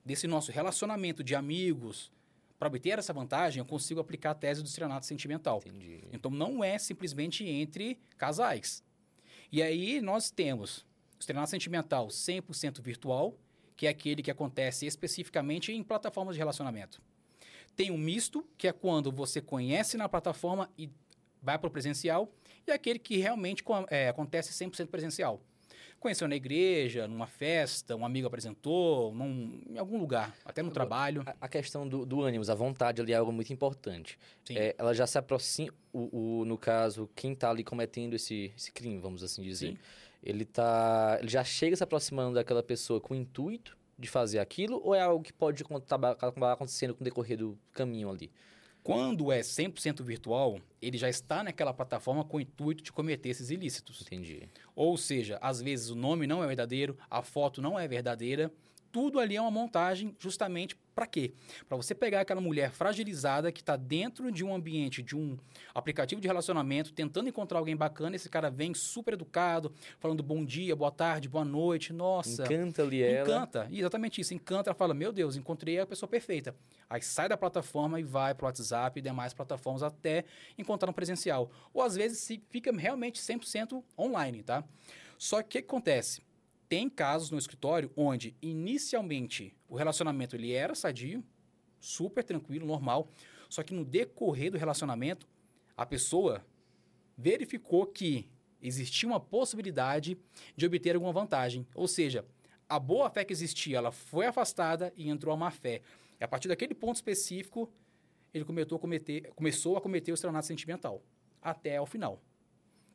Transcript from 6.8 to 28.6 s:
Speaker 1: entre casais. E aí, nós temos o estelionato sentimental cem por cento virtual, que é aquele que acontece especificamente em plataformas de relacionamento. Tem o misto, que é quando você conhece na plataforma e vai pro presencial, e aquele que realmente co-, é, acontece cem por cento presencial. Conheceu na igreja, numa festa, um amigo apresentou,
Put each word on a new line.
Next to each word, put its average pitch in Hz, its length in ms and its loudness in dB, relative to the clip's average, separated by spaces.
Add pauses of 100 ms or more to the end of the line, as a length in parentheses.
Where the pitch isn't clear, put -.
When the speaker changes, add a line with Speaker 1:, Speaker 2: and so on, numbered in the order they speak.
Speaker 1:
entre 170 540 -2 (180)
casais. 151 640 0 (720)
E 151 100 4
aí, 180 380 2
nós 214 320 0
temos 131 560 -2 (280)
o - 40 -20
estelionato 147 320 -2
sentimental 156 580 0
cem - 320 -2
por 180 120 -12
cento 135 280 -4
virtual, 127 560 0 (380)
que 156 100 0
é 147 40 6
aquele 147 340 0
que 143 80 0
acontece 135 540 -2
especificamente 160 880 -2
em 220 100 -4
plataformas 208 500 -2
de 151 60 -4
relacionamento. 131 600 -4 (760)
Tem 190 160 2
o 165 60 0
misto, 196 500 -2 (100)
que 190 120 2
é - 20 4
quando 156 400 2
você 135 300 -2
conhece 147 560 0
na 208 100 0
plataforma 180 720 0
e 156 120 -10 (520)
vai 143 180 2
pro 160 100 -2
presencial, 147 640 0 (320)
e 320 60 4
aquele 240 260 2
que 220 200 -2
realmente 196 440 0
co-, 196 280 0
é, 139 180 4
acontece 160 460 0
cem 180 160 -4
por - 80 -10
cento 170 120 -4
presencial. 156 520 -2 (580)
Conheceu 185 300 0
na 143 80 2
igreja, 135 680 2
numa 113 220 -4
festa, 147 720 0
um 113 80 -2
amigo 127 200 0
apresentou, 120 880 2